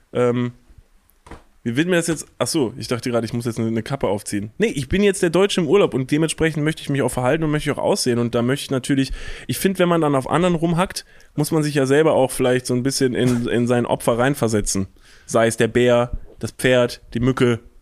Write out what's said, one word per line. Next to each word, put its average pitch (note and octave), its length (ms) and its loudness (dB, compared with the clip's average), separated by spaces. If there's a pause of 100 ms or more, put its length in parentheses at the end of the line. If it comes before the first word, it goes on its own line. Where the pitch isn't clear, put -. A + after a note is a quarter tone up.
(140)
ähm, B2 400 0 (1120)
wie A#2 120 -4
wird D#3+ 120 0
mir F3+ 100 2
das E3+ 100 -2
jetzt, D#3+ 180 -4 (140)
ach B2 80 -2
so, C3 280 0
ich A2+ 120 -12
dachte A#2+ 240 -4
gerade, A#2 120 0
ich A2 100 -6
muss A#2+ 120 -2
jetzt A#2 140 -4
eine, A2+ 80 0
eine A2+ 160 -2
Kappe C3 240 -4
aufziehen. G#2 500 -4
Nee, G#3+ 120 2
ich C#3+ 200 -6
bin G3 140 2
jetzt G3+ 180 2
der F3+ 80 2
Deutsche F#3 320 2
im D#3 60 0
Urlaub F3 260 4
und B2+ 160 -2
dementsprechend D#3 540 0
möchte D#3 180 -2
ich - 80 -10
mich C#3 140 0
auch B2+ 80 0
verhalten C3+ 320 0
und D3+ 80 0
möchte D3+ 180 -2
ich C3 80 -2
auch - 40 -6
aussehen. A#2+ 360 0
Und A#2+ 160 -2
da A#2+ 80 0
möchte B2+ 220 0
ich - 80 -8
natürlich, C3+ 400 0 (340)
ich - 140 -6
find, F#3+ 180 0
wenn F3 100 4
man E3+ 140 2
dann D3 140 2
auf C3 120 -2
anderen F3 280 2
rumhackt, E3+ 500 -2 (300)
muss D3 160 -2
man D#3+ 100 2
sich D3 140 -2
ja C3+ 100 2
selber C#3+ 280 4
auch B2+ 180 2
vielleicht B2+ 340 0
so B2+ 80 -2
ein B2 80 0
bisschen C3 320 0
in, A#2+ 340 0
in A#2+ 200 0
sein A#2+ 180 2
Opfer - 320 -2
reinversetzen. A2+ 720 0 (400)
Sei A#2 180 2
es A2+ 100 0
der A#2 120 2
Bär, A#2+ 460 2 (260)
das A2+ 100 -6
Pferd, B2 500 2 (140)
die A#2 60 -2
Mücke, B2 400 2 (220)